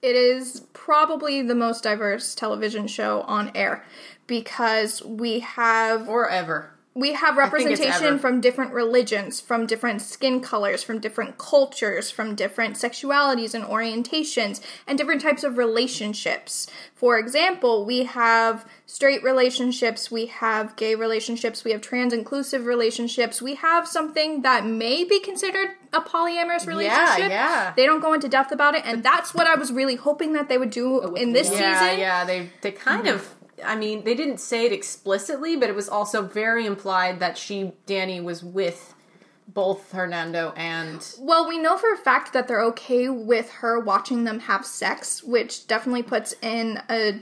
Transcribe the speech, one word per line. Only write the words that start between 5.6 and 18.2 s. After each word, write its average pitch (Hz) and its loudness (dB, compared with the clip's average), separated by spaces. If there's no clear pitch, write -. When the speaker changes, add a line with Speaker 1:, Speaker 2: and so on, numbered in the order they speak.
Speaker 2:
Or 226 2
ever. 165 -2
Speaker 1:
we 285 0
have 302 2
Speaker 2:
I 277 6
think 302 2
it's 285 2
Speaker 1:
representation 277 2
Speaker 2:
ever. 277 0
Speaker 1:
from 254 2
different 247 2
religions, 226 0
from 226 -2
different 220 -2
skin 254 -2
colors, 208 -2
from 220 -6
different 214 -6
cultures, 254 0
from 220 -6
different 226 -4
sexualities 269 0
and 226 -6
orientations, 226 -2
and 277 -2
different 294 0
types 294 0
of 254 -2
relationships. 226 -2
For 240 4
example, 247 2
we 247 0
have 226 2